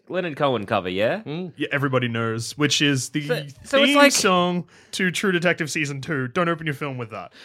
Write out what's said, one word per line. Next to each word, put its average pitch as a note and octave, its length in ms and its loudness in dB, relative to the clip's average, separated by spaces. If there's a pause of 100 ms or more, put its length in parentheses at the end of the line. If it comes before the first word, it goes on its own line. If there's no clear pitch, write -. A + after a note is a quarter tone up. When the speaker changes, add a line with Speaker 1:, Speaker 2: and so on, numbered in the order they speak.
Speaker 1:
Leonard E3+ 280 -4
Cohen B2+ 300 2
cover, F#2+ 220 0
yeah? A#2 360 0
Speaker 2:
Mm. D#3+ 320 -8
Speaker 3:
Yeah, C#3+ 140 -4
Everybody C3 380 0
Knows, A2+ 500 -4
which C#3+ 240 2
is C#3+ 280 2
the D#3 180 -4
Speaker 1:
So, A#3+ 80 0
so - 60 -4 (360)
it's C#4 140 6
Speaker 3:
theme C#4+ 40 4
Speaker 1:
like C#4+ 140 8
Speaker 3:
song F3+ 540 2 (280)
to F#3 200 0
True G3+ 180 0
Detective E3+ 400 0
Season C#3+ 300 -4
two. C3 260 -4
Don't E3+ 220 -2
open E3 180 -2
your D3 80 -2
film C3+ 240 -8
with A2 120 -10
that, G2 220 -12 (120)